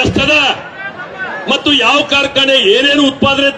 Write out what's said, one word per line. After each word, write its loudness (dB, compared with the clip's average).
ಎಷ್ಟದ 0
ಮತ್ತು -2
ಯಾವ 2
ಕಾರ್ಖಾನೆ 2
ಏನೇನು 2
ಉತ್ಪಾದನೆ 0